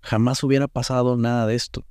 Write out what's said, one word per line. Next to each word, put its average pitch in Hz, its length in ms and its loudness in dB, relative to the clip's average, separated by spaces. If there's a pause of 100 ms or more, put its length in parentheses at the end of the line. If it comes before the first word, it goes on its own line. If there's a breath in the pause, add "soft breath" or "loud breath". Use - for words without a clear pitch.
Jamás 123 420 0
hubiera 139 260 2
pasado 123 500 0
nada 117 280 0
de 110 80 0
esto. - 360 -6